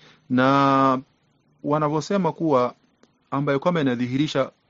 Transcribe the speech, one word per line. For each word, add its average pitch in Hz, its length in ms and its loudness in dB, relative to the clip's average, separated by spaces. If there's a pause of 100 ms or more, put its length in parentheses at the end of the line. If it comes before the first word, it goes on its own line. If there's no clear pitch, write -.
(300)
Na 135 680 4 (640)
wanavyosema 156 680 -2
kuwa 131 440 -2 (560)
ambayo 139 280 -2
kwamba 175 220 -2
inadhihirisha, 131 720 -2 (180)